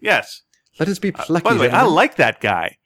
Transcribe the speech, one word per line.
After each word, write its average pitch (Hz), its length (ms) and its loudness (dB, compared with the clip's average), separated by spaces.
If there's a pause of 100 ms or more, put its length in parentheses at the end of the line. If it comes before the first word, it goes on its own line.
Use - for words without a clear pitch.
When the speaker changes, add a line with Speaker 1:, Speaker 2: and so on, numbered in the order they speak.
Speaker 1:
Yes. 165 420 -4 (360)
Speaker 2:
Let 160 100 -2
us 196 100 -4
be 196 160 -4
Speaker 1:
Uh, - 100 -10
Speaker 2:
plucky, 160 200 0
Speaker 1:
by 226 100 2
the 208 60 0
way, 127 80 2
I - 20 -2
Speaker 2:
gentlemen. 190 240 2
Speaker 1:
like - 220 2
that 117 260 0
guy. 92 420 -2